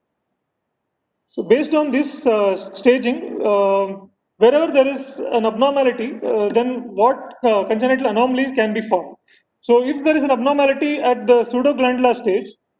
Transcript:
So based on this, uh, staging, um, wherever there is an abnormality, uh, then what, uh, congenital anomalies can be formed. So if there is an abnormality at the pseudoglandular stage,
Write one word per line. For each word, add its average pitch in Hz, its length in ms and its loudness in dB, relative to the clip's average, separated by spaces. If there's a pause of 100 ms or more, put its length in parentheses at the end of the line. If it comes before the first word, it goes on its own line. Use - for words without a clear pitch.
(1300)
So 214 160 -8
based 262 300 2
on 302 180 0
this, 277 340 -2
uh, 202 300 2 (180)
staging, 254 720 0
um, 196 640 0 (280)
wherever 294 340 4
there 269 160 4
is - 320 -10
an 226 260 -2
abnormality, 247 760 0
uh, 214 260 0
then 233 520 -2
what, 247 180 2 (260)
uh, 208 200 2
congenital 254 440 0
anomalies 254 420 0
can 214 240 0
be 226 80 -4
formed. 175 340 -4 (440)
So 240 260 2
if 285 180 -4
there 311 120 2
is 285 80 0
an 277 80 0
abnormality 277 680 0
at 240 280 -2
the 240 140 4 (100)
pseudoglandular 254 680 0
stage, 214 320 -2 (320)